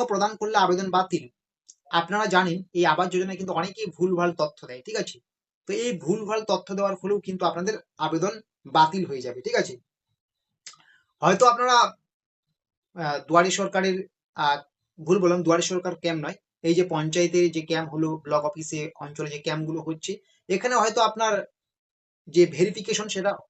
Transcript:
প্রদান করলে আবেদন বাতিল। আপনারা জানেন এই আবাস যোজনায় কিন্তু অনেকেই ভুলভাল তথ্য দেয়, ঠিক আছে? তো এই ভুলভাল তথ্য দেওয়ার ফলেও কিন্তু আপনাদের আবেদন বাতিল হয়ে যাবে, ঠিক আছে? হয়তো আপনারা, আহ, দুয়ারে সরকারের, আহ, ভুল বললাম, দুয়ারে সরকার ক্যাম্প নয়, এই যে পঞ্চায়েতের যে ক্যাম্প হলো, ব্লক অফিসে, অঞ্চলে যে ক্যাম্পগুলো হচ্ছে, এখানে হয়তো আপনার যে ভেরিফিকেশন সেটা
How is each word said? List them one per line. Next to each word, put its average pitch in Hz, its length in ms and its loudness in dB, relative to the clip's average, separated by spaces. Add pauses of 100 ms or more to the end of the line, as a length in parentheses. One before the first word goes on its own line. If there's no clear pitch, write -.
প্রদান 208 320 0
করলে 214 220 -2
আবেদন 185 320 2
বাতিল। 180 340 0 (640)
আপনারা 175 360 0
জানেন 185 360 2 (100)
এই 175 140 2
আবাস 165 220 2
যোজনায় 185 280 -2
কিন্তু 185 160 -6
অনেকেই 190 340 -4
ভুলভাল 175 460 0
তথ্য 151 340 -4
দেয়, 127 200 -12
ঠিক 220 100 -8
আছে? - 220 -6 (480)
তো 190 60 -6
এই 233 260 -2
ভুলভাল 208 460 -2
তথ্য 196 300 -2
দেওয়ার 196 220 0
ফলেও 196 240 -2
কিন্তু 185 240 -8
আপনাদের 170 300 -2 (240)
আবেদন 160 420 -2 (260)
বাতিল 156 380 2
হয়ে 135 220 -8
যাবে, 123 140 -10
ঠিক 226 140 -6
আছে? 185 200 0 (1500)
হয়তো 185 240 6
আপনারা, 247 300 4 (1300)
আহ, 147 160 -2 (100)
দুয়ারে 175 220 6
সরকারের, 190 580 0 (260)
আহ, 147 240 0 (460)
ভুল 180 140 4
বললাম, 180 240 2
দুয়ারে 170 200 4
সরকার 180 340 -4
ক্যাম্প 165 280 -4
নয়, 170 120 -8 (260)
এই 165 120 4
যে 175 160 4
পঞ্চায়েতের 170 600 2
যে 165 120 -4
ক্যাম্প 160 280 -4
হলো, 156 260 -2
ব্লক 151 280 -2
অফিসে, 156 460 -6 (100)
অঞ্চলে 147 300 -10
যে 147 80 -10
ক্যাম্পগুলো 156 440 -4
হচ্ছে, 160 300 -8 (360)
এখানে 247 260 0
হয়তো 226 260 2
আপনার 220 460 0 (800)
যে 170 180 6
ভেরিফিকেশন 202 640 -2
সেটা 196 240 -2 (180)